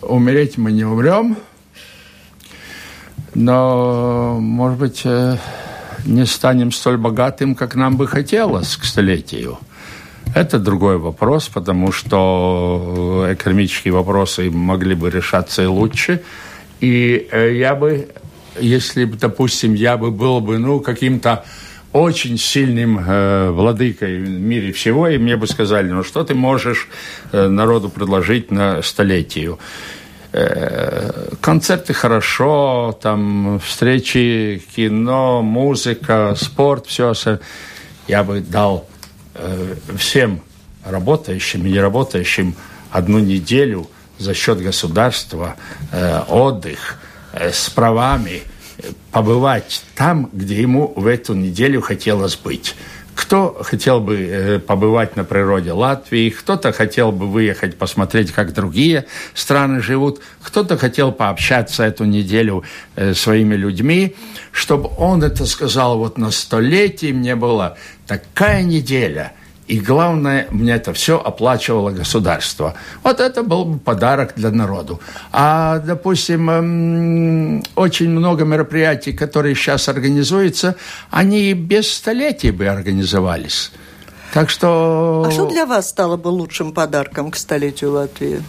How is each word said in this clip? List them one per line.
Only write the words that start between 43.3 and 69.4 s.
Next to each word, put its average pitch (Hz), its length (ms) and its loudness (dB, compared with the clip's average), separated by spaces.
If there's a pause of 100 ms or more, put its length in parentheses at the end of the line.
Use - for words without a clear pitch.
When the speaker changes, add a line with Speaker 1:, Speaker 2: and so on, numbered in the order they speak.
Speaker 1:
за 98 160 -6
счёт 101 260 0
государства, 90 960 -2 (360)
э, 87 380 0
отдых, 104 680 0 (380)
э, 87 180 -2
с - 180 -4
правами, 117 720 0 (340)
э, - 60 -20 (280)
побывать 117 720 0 (120)
там, 151 360 0
где 98 300 -2
ему 127 340 2
в 98 120 0
эту 120 260 0
неделю 101 480 0
хотелось 101 560 -2
быть. - 380 -8 (380)
Кто - 500 0
хотел 123 360 2
бы, 104 180 -2
э, 95 420 0
побывать 107 580 2
на 98 80 -2
природе 95 480 0
Латвии, 120 560 0
кто-то 147 420 -2
хотел 107 400 2
бы 98 160 -2
выехать, 101 500 0
посмотреть, 98 540 0
как 90 220 -2
другие 127 520 0 (300)
страны 139 460 0
живут, 135 400 0 (200)
кто-то 190 360 0
хотел 127 340 2
пообщаться 113 720 0
эту 110 220 0
неделю, 104 580 2 (320)
э, 98 180 0
своими 107 420 4
людьми, 127 600 0 (380)
чтобы - 440 0
он 175 260 4
это 147 220 0
сказал: 123 540 0
Вот 110 180 -4
на 110 140 0
столетии 151 800 0
мне 123 240 0
была 113 400 0 (320)
такая 190 560 0
неделя, 127 720 0 (380)